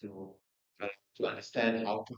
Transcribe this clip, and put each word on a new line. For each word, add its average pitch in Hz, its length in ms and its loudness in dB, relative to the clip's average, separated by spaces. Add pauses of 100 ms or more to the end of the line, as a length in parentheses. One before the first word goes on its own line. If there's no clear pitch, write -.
to, 98 320 -10 (480)
uh, 104 60 -2 (300)
to - 100 2
understand 113 580 2
how 107 220 0
to 120 100 -8